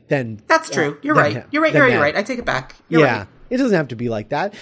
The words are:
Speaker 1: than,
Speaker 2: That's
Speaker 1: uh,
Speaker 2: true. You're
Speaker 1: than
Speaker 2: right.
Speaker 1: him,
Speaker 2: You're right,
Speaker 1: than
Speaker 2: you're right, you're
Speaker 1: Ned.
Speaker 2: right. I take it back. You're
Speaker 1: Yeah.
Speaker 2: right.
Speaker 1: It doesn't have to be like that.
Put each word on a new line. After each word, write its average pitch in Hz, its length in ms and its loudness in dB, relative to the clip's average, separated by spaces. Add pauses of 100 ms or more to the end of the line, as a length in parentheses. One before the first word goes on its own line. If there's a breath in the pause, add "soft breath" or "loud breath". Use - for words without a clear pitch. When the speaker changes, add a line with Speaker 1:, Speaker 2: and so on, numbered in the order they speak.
Speaker 1:
than, 117 400 -2
Speaker 2:
That's 330 220 2
Speaker 1:
uh, - 40 -8
Speaker 2:
true. 147 280 -2
You're 285 140 -2
Speaker 1:
than - 80 2
Speaker 2:
right. - 100 0
Speaker 1:
him, - 180 -8
Speaker 2:
You're 294 100 0
right, 320 120 2
Speaker 1:
than 302 60 4
Speaker 2:
you're 285 80 6
right, - 60 4
you're - 60 2
Speaker 1:
Ned. 147 160 2
Speaker 2:
right. - 0 -
I 202 80 -2
take 247 160 -6
it 240 60 -10
back. 131 300 -4 (120)
You're 160 140 4
Speaker 1:
Yeah. 127 180 4
Speaker 2:
right. 98 80 -12 (220)
Speaker 1:
It 254 80 -2
doesn't 247 180 2
have 151 140 0
to 123 80 -10
be 120 120 -4
like 107 200 -6
that. 170 320 -4